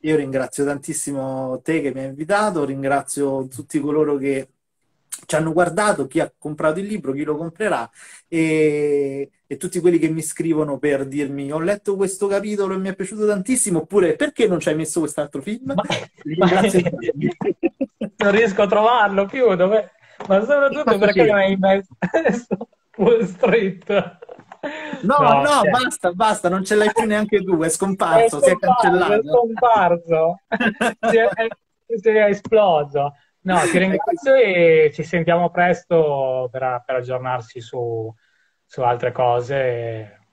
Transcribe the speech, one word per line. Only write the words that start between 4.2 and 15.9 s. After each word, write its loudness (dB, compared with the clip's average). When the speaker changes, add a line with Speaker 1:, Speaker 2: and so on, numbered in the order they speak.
Speaker 1:
ci -6
hanno 0
guardato, 0
chi -2
ha -4
comprato -4
il -8
libro, -6
chi -6
lo -4
comprerà, -4
e, 0
e -10
tutti -6
quelli 4
che 0
mi -4
scrivono -2
per -2
dirmi, -6
"Ho -4
letto -2
questo -2
capitolo -2
e -4
mi -6
è -8
piaciuto -6
tantissimo", 0
oppure, 2
"Perché 0
non 0
ci -2
hai 0
messo -4
quest'altro -6
film?" -8
Speaker 2:
Ma, -2